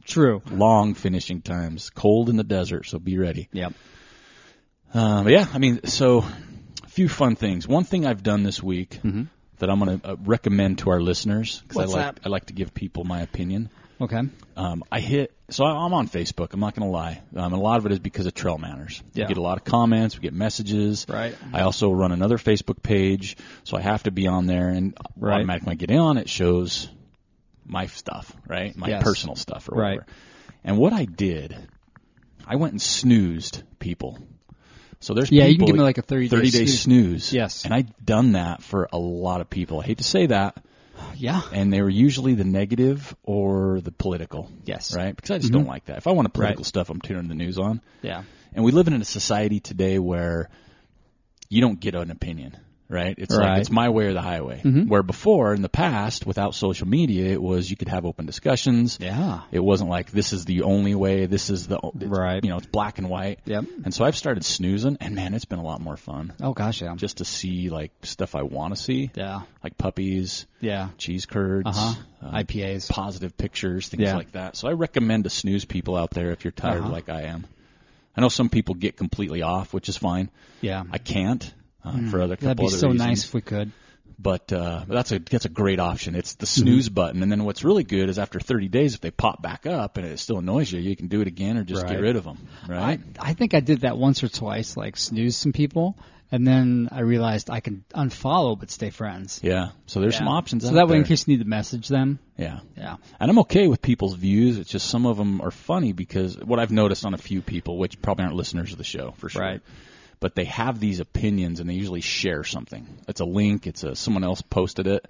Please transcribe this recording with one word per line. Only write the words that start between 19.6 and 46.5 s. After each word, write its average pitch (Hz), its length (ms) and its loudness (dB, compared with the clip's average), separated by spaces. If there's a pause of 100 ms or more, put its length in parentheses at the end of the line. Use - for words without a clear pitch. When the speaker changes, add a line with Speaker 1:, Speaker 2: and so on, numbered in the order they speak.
Speaker 2:
comments, 113 520 4
we - 60 -16
get 80 100 -4
messages. 104 760 -2
Speaker 1:
Right. 113 260 -6 (180)
Speaker 2:
I 90 100 0
also 95 280 2
run 92 220 4
another 101 260 2
Facebook - 440 0
page, 95 540 2 (280)
so 104 120 -4
I 95 60 0
have 104 220 0
to 104 80 -2
be 92 160 0
on 90 180 2
there, 90 220 2
and 92 260 -2 (220)
Speaker 1:
Right. 101 180 0
Speaker 2:
automatically 92 320 -2
when 90 60 -2
I 82 40 -4
get 85 140 -4
on, 151 260 4
it 110 140 -2
shows 87 580 0 (760)
my 92 200 -6
stuff, - 480 -14 (120)
right? 90 300 -6
My 90 120 -8
Speaker 1:
Yes. 104 140 0
Speaker 2:
personal 90 320 0
stuff - 340 -12
or - 80 -6
Speaker 1:
Right. 101 200 0
Speaker 2:
whatever. - 100 -12 (580)
And 101 140 0
what 170 140 6
I 190 120 0
did, 85 520 -4 (880)
I 123 100 -4
went 156 160 0
and 101 80 -4
snoozed 98 840 2 (180)
people. - 380 -8 (840)
So - 140 -4
there's 127 160 2
Speaker 1:
Yeah, 143 140 10
you 147 100 10
Speaker 2:
people 180 120 6
Speaker 1:
can - 0 -
give - 80 8
me, 151 60 6
Speaker 2:
that 143 40 6
Speaker 1:
like, 131 140 4
a 120 40 -2
thirty 127 260 0
day 117 80 4
Speaker 2:
thirty 123 140 6
day 117 160 4
Speaker 1:
snooze. 131 140 2
Speaker 2:
snooze. 117 520 4
Speaker 1:
Yes. 117 320 -2
Speaker 2:
And - 100 -2
I've 123 160 0 (140)
done 113 280 6
that 87 300 0
for 95 300 -2
a 85 60 -2
lot 87 420 -2
of 85 100 -8
people. 82 300 -4
I - 40 -4
hate - 140 -2
to - 60 -4
say 185 220 2
that. 101 300 2 (600)
Speaker 1:
Yeah. 139 240 -2 (120)
Speaker 2:
And 98 200 2
they 98 100 2
were 98 60 2
usually 131 460 4
the 104 100 2
negative 120 800 0
or 98 580 0
the 87 120 -8
political. 82 580 -6 (140)
Speaker 1:
Yes. - 320 -8
Speaker 2:
Right? 92 180 -4
Because - 160 -10
I 196 80 -2
just 120 140 0
Speaker 1:
Mm-hmm. 131 80 6
Speaker 2:
don't 143 80 0
like - 160 -12
that. - 140 -12
If - 100 -4
I - 20 4
want 160 160 4
a - 40 -2
political 104 320 0